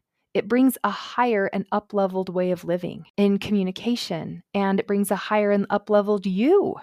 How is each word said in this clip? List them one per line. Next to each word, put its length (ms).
It 120
brings 380
a 60
higher 560
and 260
up-leveled 560
way 220
of 140
living 420
in 220
communication, 1040
and 260
it 80
brings 240
a 60
higher 340
and 200
up-leveled 560
you 560